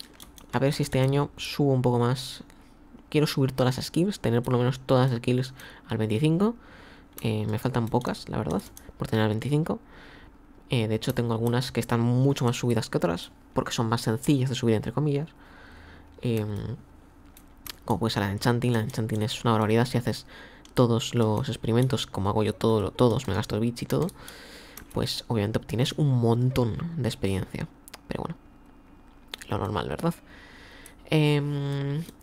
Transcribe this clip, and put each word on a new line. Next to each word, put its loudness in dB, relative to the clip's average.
a 0
ver 2
si -2
este 0
año 2
subo 0
un 4
poco 4
más. -2
Quiero 4
subir 0
todas 2
las -6
skills, 0
tener 2
por -2
lo 4
menos 0
todas 4
las -2
skills 0
al -4
veinticinco. 2
Eh, -2
me 0
faltan 0
pocas, -4
la -6
verdad, -2
por -6
tener 2
al 2
veinticinco. -2
Eh, 0
de 0
hecho, -2
tengo 0
algunas 0
que -2
están 0
mucho 2
más 2
subidas -2
que -2
otras, -2
porque -2
son 0
más 0
sencillas 2
de -4
subir, 2
entre -2
comillas. 0
Em, -2
como 0
puede 0
ser 0
la -2
Enchanting. 0
La 2
Enchanting -2
es -4
una 6
barbaridad. 4
Si -2
haces -4
todos 2
los 2
experimentos, 0
como -2
hago 2
yo 0
todo 2
lo, -2
todos, 4
me 0
gasto -2
el 0
bits -4
y -8
todo, 0
pues -4
obviamente 0
obtienes -2
un 2
montón 2
de -2
experiencia. -4
Pero -6
bueno, -8
lo -4
normal, -4
¿verdad? -2
Em, 0